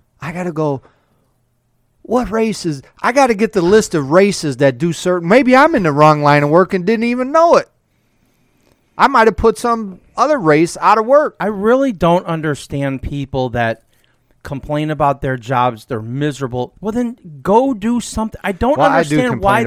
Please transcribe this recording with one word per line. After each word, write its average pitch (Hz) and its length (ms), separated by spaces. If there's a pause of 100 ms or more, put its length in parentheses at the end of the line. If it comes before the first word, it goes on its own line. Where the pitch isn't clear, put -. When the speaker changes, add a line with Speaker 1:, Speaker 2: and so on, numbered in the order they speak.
(220)
Speaker 1:
I 143 100
gotta 180 220
go, 147 280 (1200)
"What 233 280
races?" 196 500 (200)
I 233 100
gotta 262 220
get 214 200
the 190 80
list 196 340
of 139 160
races 175 460
that 135 200
do 165 160
certain, 180 340
maybe 254 280
I'm 311 200
in 208 80
the 156 80
wrong 151 300
line 147 220
of 147 60
work 170 240
and 180 120
didn't 226 200
even 254 280
know 330 240
it. - 100 (1300)
I 220 100
might 240 200
have 208 100
put 226 200
some 226 420 (160)
other 277 240
race 160 380
out 190 200
of 220 80
work. 277 340
Speaker 2:
I 180 80
really 233 440
don't 175 340
understand 143 800
people 135 460
that 113 340 (580)
complain 151 480
about 143 320
their 135 160
jobs. 123 480
They're 113 160
miserable. 127 800
Well, 208 120
then 226 500
go 254 320
do 226 240
something. - 440
I 196 100
don't 240 240
Speaker 1:
Well, 294 120
I 220 140
do 147 140
Speaker 2:
understand 247 160
Speaker 1:
complain - 80
Speaker 2:
why 196 260